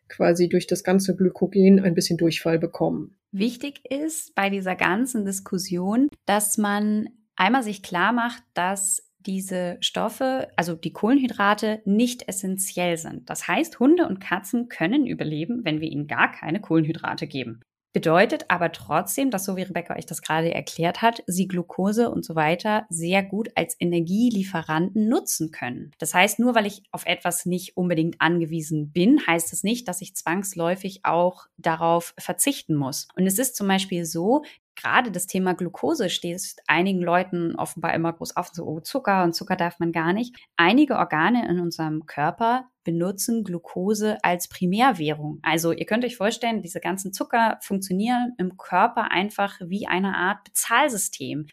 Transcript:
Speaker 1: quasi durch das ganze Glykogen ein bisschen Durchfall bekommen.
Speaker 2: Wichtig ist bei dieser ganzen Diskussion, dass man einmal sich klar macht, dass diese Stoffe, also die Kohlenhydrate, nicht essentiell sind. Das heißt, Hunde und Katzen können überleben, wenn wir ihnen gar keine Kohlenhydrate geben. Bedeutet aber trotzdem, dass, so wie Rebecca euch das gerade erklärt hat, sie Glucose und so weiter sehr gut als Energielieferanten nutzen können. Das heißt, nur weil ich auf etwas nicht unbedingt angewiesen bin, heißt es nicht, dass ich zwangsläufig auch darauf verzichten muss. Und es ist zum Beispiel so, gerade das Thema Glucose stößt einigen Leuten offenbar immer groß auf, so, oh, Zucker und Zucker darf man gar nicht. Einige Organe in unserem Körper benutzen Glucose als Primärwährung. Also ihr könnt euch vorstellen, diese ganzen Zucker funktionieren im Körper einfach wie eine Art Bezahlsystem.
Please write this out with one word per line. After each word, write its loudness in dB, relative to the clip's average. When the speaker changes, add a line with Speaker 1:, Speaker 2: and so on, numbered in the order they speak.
Speaker 1:
quasi 4
durch 2
das -2
ganze 2
Glykogen 6
ein 2
bisschen 0
Durchfall 2
bekommen. -2
Speaker 2:
Wichtig -4
ist -6
bei 0
dieser -2
ganzen 0
Diskussion, 0
dass 2
man 0
einmal 4
sich -8
klar 4
macht, -2
dass -2
diese -4
Stoffe, -2
also 2
die -6
Kohlenhydrate, 2
nicht 2
essentiell -2
sind. -12
Das -6
heißt, -2
Hunde 6
und -4
Katzen -4
können 0
überleben, -4
wenn 0
wir -4
ihnen -4
gar 2
keine -6
Kohlenhydrate 0
geben. -8
Bedeutet 2
aber 0
trotzdem, -2
dass, -4
so -4
wie -4
Rebecca -6
euch -10
das -10
gerade 0
erklärt -2
hat, 2
sie 0
Glucose 0
und -4
so -10
weiter 0
sehr 0
gut -6
als -2
Energielieferanten 0
nutzen -2
können. -10
Das -6
heißt, 4
nur 2
weil 4
ich -10
auf -10
etwas -4
nicht -4
unbedingt 0
angewiesen 0
bin, 4
heißt 0
es -4
nicht, -2
dass -8
ich -18
zwangsläufig -4
auch 0
darauf 0
verzichten -2
muss. -4
Und 2
es 0
ist -2
zum -2
Beispiel 0
so, 0
gerade 2
das -6
Thema -2
Glucose -4
stößt -8
einigen 2
Leuten 0
offenbar -4
immer -2
groß -10
auf, -4
so, -10
oh, -6
Zucker 0
und 2
Zucker -4
darf -4
man 0
gar 0
nicht. -2
Einige 6
Organe 2
in 2
unserem -4
Körper -2
benutzen -2
Glucose -2
als 0
Primärwährung. 0
Also 2
ihr -4
könnt 0
euch -6
vorstellen, -2
diese -10
ganzen -4
Zucker 0
funktionieren -2
im -2
Körper 2
einfach -2
wie -6
eine 0
Art -2
Bezahlsystem. -2